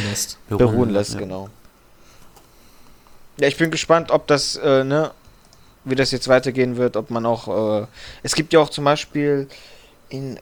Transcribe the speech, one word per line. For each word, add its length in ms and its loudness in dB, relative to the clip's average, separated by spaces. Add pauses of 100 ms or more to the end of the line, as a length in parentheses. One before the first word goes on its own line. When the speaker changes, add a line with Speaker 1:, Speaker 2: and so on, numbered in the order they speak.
Speaker 1:
lässt. 280 -8 (100)
Speaker 2:
Beruhen 240 2
Speaker 3:
Beruhen, 200 2
Speaker 2:
lässt, 220 -2
Speaker 3:
ja. 60 -8
Speaker 2:
genau. 300 -10 (1900)
Ja, 80 4
ich 100 0
bin 140 0
gespannt, 400 0
ob 160 0
das, 280 0
äh, 280 2
ne, 280 0 (720)
wie 120 -4
das 160 2
jetzt 160 -4
weitergehen 500 2
wird, 180 0
ob 140 -6
man 160 -4
auch, 560 0
äh, 60 -8 (360)
es 120 -4
gibt 180 -4
ja 60 8
auch 100 2
zum 160 -4
Beispiel 640 0 (640)
in, 320 -10